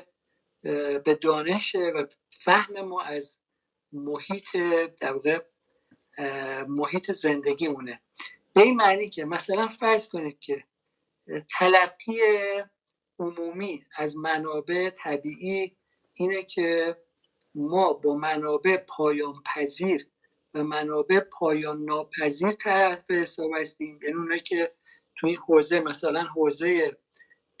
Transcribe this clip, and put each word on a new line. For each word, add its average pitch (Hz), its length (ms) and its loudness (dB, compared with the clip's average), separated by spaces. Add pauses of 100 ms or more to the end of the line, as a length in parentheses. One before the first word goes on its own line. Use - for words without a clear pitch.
(640)
اه، 147 340 -2
به 151 160 4
دانش 156 600 0
و 170 320 0 (240)
فهم 196 500 2
ما 185 220 -6
از 147 360 -10 (540)
محیط، 147 640 -8 (440)
در 135 120 -4
واقع، 147 260 0 (800)
اه، 277 480 -6
محیط 147 460 -2
زندگیمونه. 143 880 -2 (540)
به 196 80 12
این 247 140 8
معنی 208 320 4
که 160 160 -8
مثلاً 190 440 -2
فرض 220 400 2
کنید 151 300 -8
که 139 260 -6 (920)
تلقی 185 600 2 (1000)
عمومی 170 640 -8 (120)
از 151 200 -6
منابع 156 760 -2
طبیعی 185 840 -6 (380)
اینه 190 280 -2
که 170 540 0 (580)
ما 160 380 2
با 147 240 0
منابع 151 600 0
پایان 147 580 -2 (200)
پذیر 156 520 -2 (480)
و 151 100 -2
منابع 151 560 2
پایان 151 640 -2
ناپذیر 151 680 -2
طرف 196 600 2
حساب 165 400 -2 (100)
هستیم، 151 420 -10
یعنی 147 120 -4
اونایی 165 260 -4
که 170 320 -2 (440)
تو - 100 -2
این 170 100 2
حوزه، 165 440 4
مثلاً 160 420 -2
حوزهٔ 160 720 2 (680)